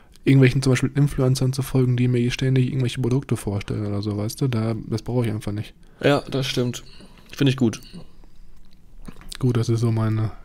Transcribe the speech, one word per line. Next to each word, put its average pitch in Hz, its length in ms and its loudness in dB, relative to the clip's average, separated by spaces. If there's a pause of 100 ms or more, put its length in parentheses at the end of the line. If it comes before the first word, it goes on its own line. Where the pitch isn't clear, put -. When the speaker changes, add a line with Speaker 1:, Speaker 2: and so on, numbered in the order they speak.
(240)
Speaker 1:
irgendwelchen 135 380 6
zum 131 100 2
Beispiel 127 240 2
Influencern 131 560 2
zu 135 120 -4
folgen, 127 340 2
die 123 100 2
mir 123 240 2
ständig 131 360 2
irgendwelche 131 340 -2
Produkte 123 340 0
vorstellen 104 500 -4
oder 101 160 -4
so, 104 140 -4
weißt 104 240 -6
du? 139 80 0
Da, 113 260 0 (160)
das 110 120 -2
brauche 120 240 -2
ich 107 80 -2
einfach 107 180 -6
nicht. 101 220 -8 (280)
Speaker 2:
Ja, 143 200 4 (100)
das 131 160 -2
stimmt. 123 360 -2 (520)
Finde 139 160 2
ich 135 60 -2
gut. 120 240 0 (1600)
Speaker 1:
Gut, 123 180 4
das 117 120 2
ist 113 120 4
so 120 100 4
meine 110 400 2 (140)